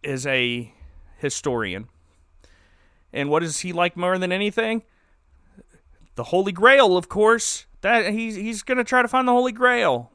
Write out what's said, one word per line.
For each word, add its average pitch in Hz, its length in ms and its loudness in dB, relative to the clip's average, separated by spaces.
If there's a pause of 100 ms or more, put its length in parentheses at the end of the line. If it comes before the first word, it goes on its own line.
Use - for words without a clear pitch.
is 135 240 -6
a 120 440 -2 (460)
historian. 113 680 -4 (1200)
And 139 160 -6
what 156 120 2
does 165 200 -6
he 180 120 -8
like 175 240 -2
more 180 220 -2
than 180 120 -2
anything? 220 520 -2 (1300)
The 117 100 -8
Holy 190 280 0
Grail, 220 440 6
of 175 120 -2
course. 220 580 0 (160)
That 208 300 0
he's, 220 220 -6
he's 208 280 -8
gonna 254 220 -2
try 254 180 2
to 240 40 0
find 262 220 0
the 247 40 4
Holy 247 200 2
Grail. 220 640 0